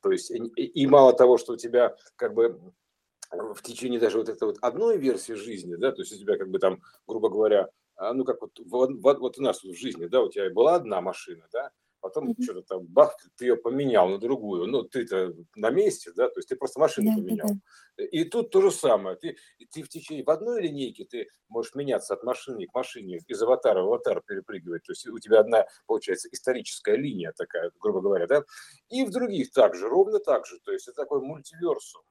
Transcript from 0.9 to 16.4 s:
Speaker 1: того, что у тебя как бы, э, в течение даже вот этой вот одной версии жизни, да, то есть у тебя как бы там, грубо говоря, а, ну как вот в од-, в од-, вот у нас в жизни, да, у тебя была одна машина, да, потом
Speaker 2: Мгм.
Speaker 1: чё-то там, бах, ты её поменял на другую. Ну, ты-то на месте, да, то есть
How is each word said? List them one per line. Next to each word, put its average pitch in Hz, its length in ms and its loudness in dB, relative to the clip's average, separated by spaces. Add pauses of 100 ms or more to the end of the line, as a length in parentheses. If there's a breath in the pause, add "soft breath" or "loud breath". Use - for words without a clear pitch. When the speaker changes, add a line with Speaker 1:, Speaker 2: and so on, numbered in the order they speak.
Speaker 1:
того, 123 260 8
что - 140 -8
у 110 40 -8
тебя 120 380 2 (200 soft breath)
как 110 200 -4
бы, 117 240 2 (760)
э, 85 40 -8 (180)
в - 80 -18
течение 120 360 -6
даже 110 200 2
вот 113 100 -4
этой 110 160 -4
вот 104 160 -2
одной 185 380 0
версии 120 340 -2
жизни, 98 420 -10
да, 101 180 0
то - 100 -10
есть - 100 -14
у 104 60 -18
тебя 101 180 0
как 95 140 -6
бы 95 80 -2
там, 92 220 0 (260 soft breath)
грубо 110 220 -2
говоря, 104 400 2 (280)
а, 101 160 -6
ну 131 120 -2
как 127 160 -4
вот - 180 -18
в - 160 -12
од-, 131 260 0
в 127 60 4
од-, 143 120 4
вот 123 200 -6
у 135 40 -4
нас 113 200 -2
в 95 120 -14
жизни, 85 320 -10
да, 123 160 2
у 98 60 -2
тебя 98 220 -4
была 127 240 4
одна 107 260 -2
машина, 90 520 -10
да, 131 180 -6 (300)
потом 151 320 -6
Speaker 2:
Мгм. - 60 -8
Speaker 1:
чё-то 104 240 -6
там, 95 240 -8
бах, 90 300 4 (200)
ты 123 80 -8
её 120 120 2
поменял 117 520 2
на 98 100 -2
другую. 104 480 -4
Ну, 123 160 -2
ты-то 95 500 -4 (220)
на 110 160 -2
месте, 180 440 0
да, 117 140 2
то - 100 -10
есть - 100 -12